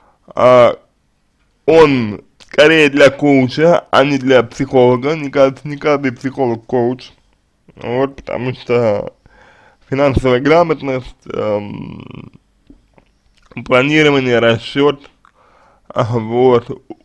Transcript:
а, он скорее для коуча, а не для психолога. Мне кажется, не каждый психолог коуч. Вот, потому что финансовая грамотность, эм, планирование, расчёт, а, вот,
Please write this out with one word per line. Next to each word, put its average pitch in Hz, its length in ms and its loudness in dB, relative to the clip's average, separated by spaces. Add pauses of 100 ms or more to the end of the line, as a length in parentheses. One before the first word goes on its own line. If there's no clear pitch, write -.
(280)
а, 123 500 2 (880)
он 135 560 2 (160)
скорее 156 500 2
для 139 220 4
коуча, 143 800 0
а 131 140 2
не 143 140 -2
для 127 240 2
психолога. 127 720 0
Мне 143 160 -8
кажется, 135 380 -2
не 147 80 -10
каждый 143 360 -2
психолог 123 540 -6
коуч. 127 440 -4 (680)
Вот, 135 400 -6
потому 123 380 -10
что 117 580 -4 (760)
финансовая 131 520 0
грамотность, 143 840 -2
эм, - 1080 -10 (1300)
планирование, 135 720 2
расчёт, 127 720 -2 (800)
а, - 160 -4
вот, 120 640 0 (340)